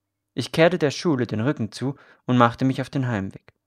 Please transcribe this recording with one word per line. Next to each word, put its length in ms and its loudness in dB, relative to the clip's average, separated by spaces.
Ich 180 -8
kehrte 280 4
der 120 2
Schule 360 -2
den 140 -4
Rücken 300 -2
zu 260 -6
und 120 2
machte 280 4
mich 160 0
auf 80 -8
den 180 -4
Heimweg. 460 -6